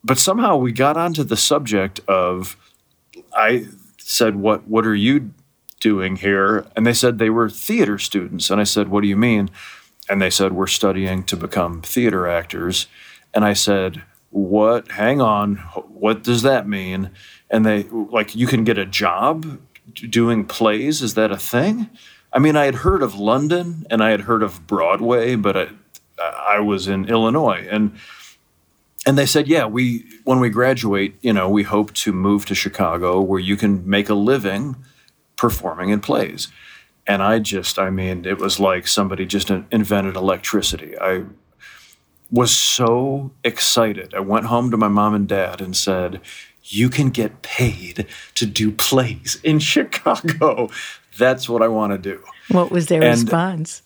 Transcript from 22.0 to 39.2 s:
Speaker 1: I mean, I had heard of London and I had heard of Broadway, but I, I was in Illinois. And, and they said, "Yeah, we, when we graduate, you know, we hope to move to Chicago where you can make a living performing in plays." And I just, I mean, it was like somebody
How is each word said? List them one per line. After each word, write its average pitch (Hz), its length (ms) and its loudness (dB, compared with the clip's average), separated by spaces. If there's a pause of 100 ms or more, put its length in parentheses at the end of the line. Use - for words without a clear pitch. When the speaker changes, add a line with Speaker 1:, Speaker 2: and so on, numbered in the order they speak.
Speaker 1:
I 127 60 2
mean, 151 180 4
I 143 100 4
had 131 100 0
heard 185 260 2
of 104 120 -2
London 151 760 0
and 110 120 2
I 110 80 4
had 104 120 0
heard 110 200 0
of 87 240 -6
Broadway, 107 680 0
but 101 220 0
I, 85 120 -2 (520)
I 98 400 0
was 98 260 -2
in 95 220 -2
Illinois. 113 640 2
And, 107 260 0 (1120)
and 135 100 4
they 139 80 4
said, 147 240 2
"Yeah, 151 180 4
we, 117 380 -2 (200)
when 127 160 4
we 120 100 4
graduate, 113 720 0
you 117 100 2
know, 95 160 2
we 101 140 4
hope 104 320 0
to - 180 -2
move 101 340 2
to 98 80 -4
Chicago 90 680 0
where 95 200 0
you 95 160 -2
can 98 320 0
make 101 220 0
a 107 40 2
living 113 640 0 (600)
performing 92 520 -2
in 104 120 0
plays." - 480 -4 (580)
And 98 160 0
I 110 160 2
just, 101 400 -4
I 95 100 0
mean, 92 380 -4
it 95 100 -2
was 95 240 -4
like 92 260 2
somebody 95 380 -2